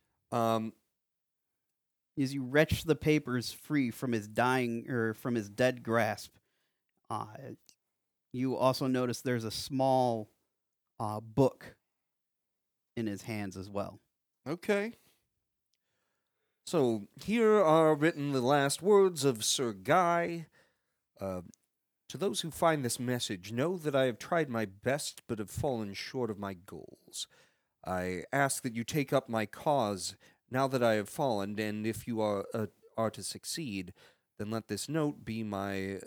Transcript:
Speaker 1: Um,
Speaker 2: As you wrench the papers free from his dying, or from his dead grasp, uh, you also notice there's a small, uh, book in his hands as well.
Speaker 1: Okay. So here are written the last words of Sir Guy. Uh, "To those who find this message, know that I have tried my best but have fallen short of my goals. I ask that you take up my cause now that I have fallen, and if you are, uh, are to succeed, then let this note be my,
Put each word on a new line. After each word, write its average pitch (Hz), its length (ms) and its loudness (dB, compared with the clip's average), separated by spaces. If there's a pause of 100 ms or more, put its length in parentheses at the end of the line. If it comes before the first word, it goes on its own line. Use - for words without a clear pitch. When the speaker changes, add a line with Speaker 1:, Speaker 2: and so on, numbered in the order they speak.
(320)
Speaker 1:
Um, 113 400 2 (1500)
Speaker 2:
As 135 140 0
you 135 100 -4
wrench 147 400 4
the 156 120 4
papers 135 560 0
free 139 380 -2
from 120 220 -4
his 104 160 -2
dying, 117 600 0
or 113 240 0
from 123 200 -4
his 107 140 -2
dead 127 340 0
grasp, 113 500 0 (760)
uh, 110 180 -6 (1040)
you 127 240 -2
also 131 300 2
notice 127 340 0
there's 123 240 -2
a 107 60 -6
small, 127 760 0 (720)
uh, 107 200 -4
book 113 540 0 (1200)
in 113 100 -2
his 101 160 -4
hands 104 340 -6
as 95 120 -10
well. 101 320 -6 (480)
Speaker 1:
Okay. 202 460 -2 (1700)
So 120 420 2 (160)
here 214 360 6
are 156 360 8
written 143 360 2
the 135 80 2
last 139 420 4
words 190 420 6
of 120 200 2
Sir 120 280 0
Guy. 170 760 0 (720)
Uh, 92 220 -6 (680)
"To - 80 -10
those 190 240 -2
who 165 80 -6
find 156 340 2
this 120 160 -4
message, 113 520 -4
know 156 240 0
that 151 200 -2
I 131 80 6
have 120 140 0
tried 165 300 0
my 113 180 -2
best 123 600 -4
but 113 120 -4
have 104 120 -8
fallen 110 440 -4
short 123 360 -4
of 98 80 -8
my 98 160 -6
goals. - 720 -14 (580)
I 90 480 -4
ask 139 300 2
that 120 120 -4
you 117 100 -4
take 147 280 -2
up 135 160 2
my 110 180 0
cause 107 680 -2 (340)
now 131 180 2
that 127 140 0
I 113 120 6
have 104 140 0
fallen, 104 500 -2
and 107 280 -2
if 110 220 -4
you 113 120 -2
are, 104 320 0
uh, 110 140 -2 (300)
are 113 160 2
to 101 100 -12
succeed, 98 720 -8 (460)
then 107 120 -6
let 113 180 -4
this - 200 -6
note 147 360 -2
be 110 200 -4
my, 98 640 -4